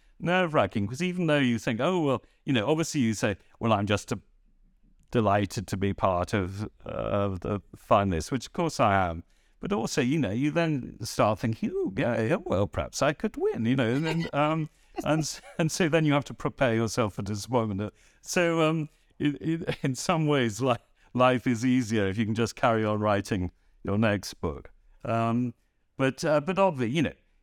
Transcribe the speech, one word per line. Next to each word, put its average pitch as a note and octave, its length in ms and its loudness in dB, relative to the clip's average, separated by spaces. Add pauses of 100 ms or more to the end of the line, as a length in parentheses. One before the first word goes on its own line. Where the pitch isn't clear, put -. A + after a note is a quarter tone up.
(200)
nerve-wracking. D3 680 2
'Cause B2+ 140 -6
even F3+ 260 -2
though D3+ 100 4
you B2 200 4
think, A2+ 220 -2
"Oh, F3 220 0
well," C3+ 220 2 (200)
you - 80 -2
know, A2+ 160 2
obviously D#3 320 0
you A2+ 140 4
say, G2+ 240 0 (240)
"Well, A2+ 100 2
I'm G#2 140 2
just G2+ 260 0
a-, G#2+ 80 -6 (920)
delighted G#2 560 2
to G2+ 100 -4
be G2 160 0
part F2+ 400 0
of, G2 320 -2 (200)
uh, - 40 -14
of G2 500 -2
the G2 220 -4 (160)
finalists," G2 520 2
which B2+ 180 -4
of - 60 -18
course E3 280 -2
I G2 260 4
am. E2 160 -6 (380)
But F#3+ 120 -4
also, D#3+ 280 -2
you B2+ 180 2
know, G#2+ 120 0
you C3+ 200 -2
then D#3 500 -2
start G#2+ 380 0
thinking, A2+ 340 -2
"Oh, F#4 220 -2
yeah, A#2+ 260 0
yeah, B2 220 0
well, G2+ 240 0
perhaps - 340 -6
I D3 120 2
could G#3+ 240 -6
win," F4+ 280 -2
you B2 100 2
know, A#2+ 140 2
and C#3 160 0
then, E3 280 -2
um, D3+ 360 0 (160)
<laughs> - 180 -10
and D#3 180 0
s-, - 200 -8 (180)
and D#3+ 120 2
so F3+ 160 0
then D#3 180 2
you D3 80 4
have C#3+ 120 2
to - 80 -12
prepare A#2+ 420 0
yourself A2+ 380 0
for - 80 -8
disappointment. G#2 720 -4 (280)
So, E3+ 400 0
um, D#3 280 0 (280)
it, C#3+ 240 -2
it, D#3+ 380 -4
<laughs> - 40 -20
in C3+ 120 0
some D#3+ 320 0
ways, A#2+ 340 2
li-, B2+ 140 2 (380)
life B2+ 340 4
is A#2+ 180 0
easier A#2 420 2
if F#2+ 100 -2
you A2+ 80 2
can G#2+ 100 -2
just A2+ 200 -2
carry A2+ 300 2
on G#2+ 140 0
writing G2+ 500 0 (340)
your G2 140 -2
next G#2 380 0
book. C#2+ 360 -8 (320)
Um, A2+ 500 0 (440)
but, C3 280 0
uh, D3 160 4
but E3 160 -2
obvi-, C#3 340 2
you D#3+ 100 0
know, E2+ 120 -2 (300)